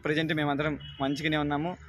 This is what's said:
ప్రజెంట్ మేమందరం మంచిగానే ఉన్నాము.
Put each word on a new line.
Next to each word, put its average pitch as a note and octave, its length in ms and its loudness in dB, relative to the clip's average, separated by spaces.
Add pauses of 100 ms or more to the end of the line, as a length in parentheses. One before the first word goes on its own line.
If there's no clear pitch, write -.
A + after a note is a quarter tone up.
ప్రజెంట్ D#3 300 2
మేమందరం D3 440 0 (220)
మంచిగానే D3 360 0
ఉన్నాము. D3 400 0 (120)